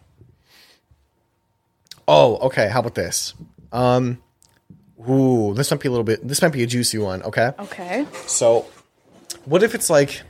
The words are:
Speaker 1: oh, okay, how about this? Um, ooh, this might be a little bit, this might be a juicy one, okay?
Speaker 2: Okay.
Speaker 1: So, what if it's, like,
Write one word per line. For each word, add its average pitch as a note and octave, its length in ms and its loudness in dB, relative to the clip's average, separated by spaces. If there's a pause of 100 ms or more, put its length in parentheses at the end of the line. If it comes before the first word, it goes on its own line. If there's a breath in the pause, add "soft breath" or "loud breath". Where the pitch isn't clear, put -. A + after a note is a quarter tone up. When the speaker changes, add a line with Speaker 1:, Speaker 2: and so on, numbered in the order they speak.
(2000 soft breath)
Speaker 1:
oh, D3 300 6 (120)
okay, A#2 200 0
how B2 120 -2
about A#2 140 -4
this? - 400 -6 (380)
Um, B2 500 0 (840)
ooh, B2+ 460 2
this C#3 160 -2
might D3 100 -2
be C#3+ 80 -4
a - 20 -2
little A#2+ 140 -2
bit, A2+ 220 -2
this C3+ 160 -4
might E3 100 2
be C3 100 -2
a A#2 40 0
juicy A#2 320 -2
one, F#2 240 -4
okay? A#2 360 0
Speaker 2:
Okay. G3+ 480 -8 (200)
Speaker 1:
So, - 400 2 (800)
what E3+ 180 2
if A3+ 120 2
it's, - 160 -2
like, C#3+ 400 2